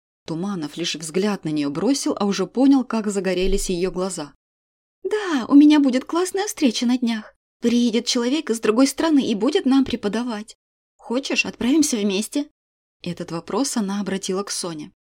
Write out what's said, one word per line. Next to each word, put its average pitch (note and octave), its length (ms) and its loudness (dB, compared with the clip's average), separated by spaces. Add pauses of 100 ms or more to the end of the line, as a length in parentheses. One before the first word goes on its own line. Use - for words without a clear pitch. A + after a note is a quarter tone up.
(260)
Туманов E3 520 -6
лишь E3 180 -4
взгляд F#3+ 500 -2
на D#3 40 -2
неё D3 200 0
бросил, A3 500 0
а G#3 60 0
уже F#3+ 200 0
понял, C4+ 380 4
как A3 240 -4
загорелись F#3+ 640 0
её F3+ 220 -2
глаза. F3 420 -6 (680)
«Да, F#4+ 440 -2
у C#4 80 6
меня D4 240 10
будет C4 260 2
классная F#4 420 -2
встреча B3+ 380 0
на B3 120 2
днях. A3+ 380 -4 (240)
Приедет A#3+ 460 2
человек B3+ 440 -2
из A3+ 100 -2
другой A3 280 2
страны D4+ 400 0
и A3 80 -2
будет C#4 300 -2
нам C4+ 180 4
преподавать. G#3+ 720 -6 (420)
Хочешь, C4+ 480 -4
отправимся B3+ 520 0
вместе?» G#3 520 -2 (520)
Этот F3 300 -10
вопрос G3 460 -4
она G3+ 220 -2
обратила F#3+ 440 -4
к G3 80 -12
Соне. E3 400 -10 (160)